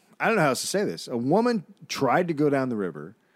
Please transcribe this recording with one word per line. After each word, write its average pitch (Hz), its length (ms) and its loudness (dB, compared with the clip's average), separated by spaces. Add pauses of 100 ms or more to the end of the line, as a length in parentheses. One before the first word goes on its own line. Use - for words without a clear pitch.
(220)
I 151 60 0
don't 226 80 2
know 185 60 2
how 147 80 4
else 123 120 0
to - 60 -8
say 202 160 -2
this. 85 240 -6
A 127 80 -6
woman 190 480 2 (240)
tried 139 400 2
to 156 60 -2
go 147 160 2
down 135 180 0
the 120 80 -4
river. 85 400 -6 (200)